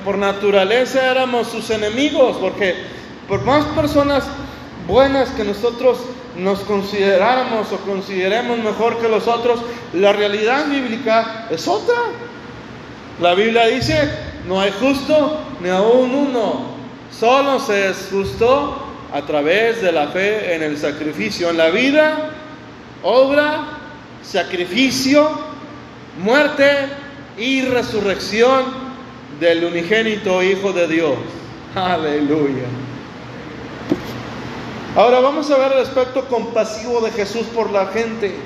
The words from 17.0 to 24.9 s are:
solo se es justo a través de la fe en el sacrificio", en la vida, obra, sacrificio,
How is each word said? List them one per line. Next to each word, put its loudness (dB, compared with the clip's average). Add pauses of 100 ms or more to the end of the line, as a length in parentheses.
solo 4
se 0
es -6
justo 0 (340)
a -4
través 2
de 2
la 2
fe -2
en -2
el -2
sacrificio", -4
en 0
la 6
vida, 2 (720)
obra, 4 (580)
sacrificio, 2 (880)